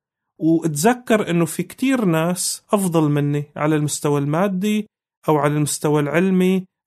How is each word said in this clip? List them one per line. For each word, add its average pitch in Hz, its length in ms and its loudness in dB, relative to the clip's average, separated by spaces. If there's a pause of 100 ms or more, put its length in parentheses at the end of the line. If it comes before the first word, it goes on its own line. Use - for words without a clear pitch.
(380)
واتذكر 170 920 0
إنه 170 160 0
في 175 180 -6
كتير 254 420 -2
ناس 170 640 -2
أفضل 165 380 2
مني 147 460 -2
على 151 200 0
المستوى 147 440 -2
المادي 190 680 -2 (420)
أو 151 80 4
على 147 160 2
المستوى 151 480 0
العلمي 185 640 0 (220)